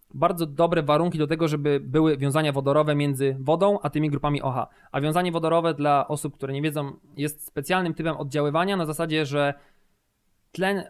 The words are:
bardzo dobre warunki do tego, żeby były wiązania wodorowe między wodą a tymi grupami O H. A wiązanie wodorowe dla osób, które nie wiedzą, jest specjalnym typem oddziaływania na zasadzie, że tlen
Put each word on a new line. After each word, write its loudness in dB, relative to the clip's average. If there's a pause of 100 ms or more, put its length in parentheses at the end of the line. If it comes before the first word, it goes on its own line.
(140)
bardzo 0
dobre 2
warunki 2
do 2
tego, 0
żeby 0
były 2
wiązania 0
wodorowe 2
między 0
wodą 2
a -4
tymi 0
grupami 0
O -2
H. -4 (240)
A -2
wiązanie 2
wodorowe 0
dla 2
osób, -6
które -8
nie -4
wiedzą, -4 (240)
jest -6
specjalnym -2
typem -4
oddziaływania 0
na -2
zasadzie, -2
że 0 (1000)
tlen -2